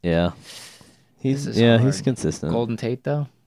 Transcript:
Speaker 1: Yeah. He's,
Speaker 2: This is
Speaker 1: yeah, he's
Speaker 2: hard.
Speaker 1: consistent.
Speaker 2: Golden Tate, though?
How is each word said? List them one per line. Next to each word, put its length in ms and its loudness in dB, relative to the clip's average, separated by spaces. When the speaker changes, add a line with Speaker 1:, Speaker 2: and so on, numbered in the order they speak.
Speaker 1:
Yeah. 280 0
He's, 260 -2
Speaker 2:
This 120 -4
is 40 2
Speaker 1:
yeah, 180 8
he's 180 2
Speaker 2:
hard. 80 -10
Speaker 1:
consistent. 480 -2
Speaker 2:
Golden 260 -2
Tate, 260 -6
though? 220 -2